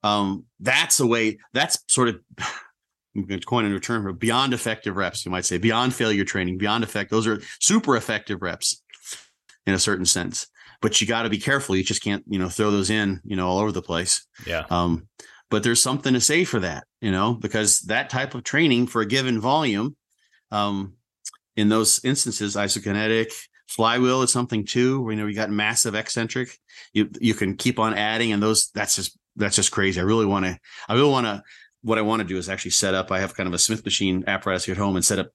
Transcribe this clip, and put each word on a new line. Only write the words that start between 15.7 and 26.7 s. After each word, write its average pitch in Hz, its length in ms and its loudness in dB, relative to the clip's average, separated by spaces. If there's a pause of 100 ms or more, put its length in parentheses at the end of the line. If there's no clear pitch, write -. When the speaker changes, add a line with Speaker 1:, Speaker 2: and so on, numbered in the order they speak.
Speaker 1:
something 135 340 0
to 120 60 2
say 160 240 2
for 117 160 -2
that, 85 260 -6 (140)
you 110 100 -2
know, 101 240 2
because 107 460 0
that 113 280 -2
type 131 260 -4
of 123 100 -12
training 135 420 4
for 117 140 -2
a 107 60 0
given 127 340 0
volume, 131 560 0 (540)
um, 98 440 -4 (640)
in 104 120 4
those 110 360 4
instances, 117 500 -2
isokinetic, 107 800 0 (340)
flywheel 127 560 2
is 120 80 4
something 120 340 0
too, 127 380 2
where, 113 100 -4
you 107 80 -4
know, 107 60 -4
you 104 80 -4
got 104 160 -2
massive 107 460 0
eccentric, 117 600 -4 (360)